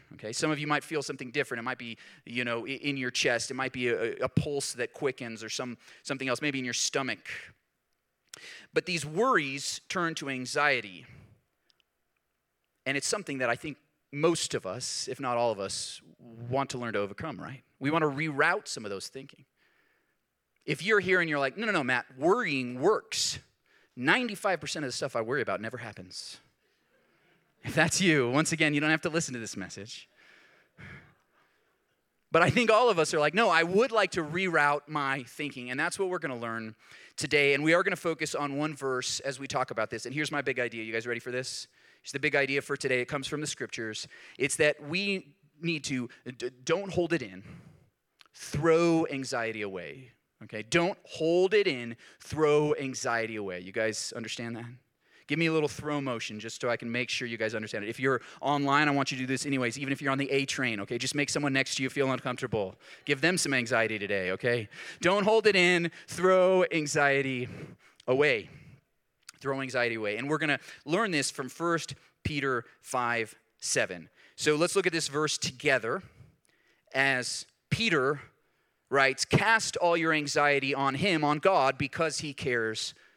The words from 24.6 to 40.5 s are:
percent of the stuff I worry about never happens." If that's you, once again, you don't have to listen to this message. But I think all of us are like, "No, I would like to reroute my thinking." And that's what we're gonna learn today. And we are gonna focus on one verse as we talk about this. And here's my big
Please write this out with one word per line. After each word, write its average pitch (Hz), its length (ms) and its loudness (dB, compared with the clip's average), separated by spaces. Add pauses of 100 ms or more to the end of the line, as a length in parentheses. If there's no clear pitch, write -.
percent 156 240 -6
of 131 40 -4
the 123 80 -6
stuff 139 200 -4
I 117 40 2
worry 120 220 -2
about 98 180 -2
never 110 160 -8
happens." 101 600 -14 (1300)
If 113 100 -6
that's 156 260 4
you, 151 300 6
once 147 220 2
again, 156 200 2
you 143 80 0
don't 151 100 4
have 156 100 6
to - 80 -2
listen 156 260 -2
to 120 60 -6
this 107 160 -10
message. 101 520 -12 (2250)
But 165 120 6
I 185 80 8
think 226 200 4
all 233 200 8
of 175 100 4
us 151 120 2
are 165 60 2
like, 151 160 4
"No, 220 140 4
I 165 160 6
would 202 260 4
like 208 220 2
to 175 100 -2
reroute 151 640 2
my 139 380 -2
thinking." 127 460 -10
And 131 100 -4
that's 175 180 -2
what 196 100 0
we're 180 120 -4
gonna 139 180 -6
learn 113 380 -6 (400)
today. 143 380 4
And 143 100 0
we 160 100 6
are 185 80 6
gonna 185 140 0
focus 160 400 -4
on 139 200 -4
one 151 200 -2
verse 131 420 -4
as 131 220 -6
we 135 80 -10
talk 127 240 -2
about 110 180 -2
this. 113 160 -8
And 123 80 -8
here's 151 160 -4
my 143 120 -2
big 127 180 -2